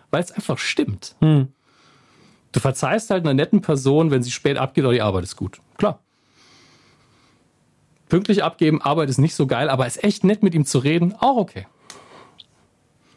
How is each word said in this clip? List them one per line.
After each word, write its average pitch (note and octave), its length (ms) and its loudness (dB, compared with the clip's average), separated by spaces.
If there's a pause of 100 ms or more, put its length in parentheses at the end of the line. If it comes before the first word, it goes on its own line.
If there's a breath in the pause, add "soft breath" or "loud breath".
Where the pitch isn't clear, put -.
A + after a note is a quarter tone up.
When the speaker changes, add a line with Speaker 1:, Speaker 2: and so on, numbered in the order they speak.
(100)
Speaker 1:
weil's - 200 -4
einfach - 280 -6
stimmt. - 640 -6
Speaker 2:
Hm. D3 280 4 (1040 soft breath)
Speaker 1:
Du - 80 -2
verzeihst C#3+ 480 -2
halt F#3 160 0
einer D3 80 0
netten F3+ 300 2
Person, D3 480 2
wenn C3 120 2
sie B2 80 -8
spät C#3 280 -2
abgeht, C3 260 -2
aber B2 80 2
die A#2+ 80 2
Arbeit F#2+ 240 -2
ist - 120 -14
gut. - 260 -10 (160)
Klar. G#3 220 0 (2000 soft breath)
Pünktlich G3 340 0
abgeben, D#3 380 0
Arbeit D3+ 260 0
ist B2+ 80 -4
nicht D3+ 180 2
so C#3+ 120 0
geil, C3+ 240 -2
aber C3 160 0
ist - 180 -6
echt G#3 200 0
nett, G#3 180 2
mit F3+ 120 2
ihm D3+ 120 0
zu - 120 0
reden, E3+ 400 0
auch B3+ 200 0
okay. E3+ 280 -6 (1500 loud breath)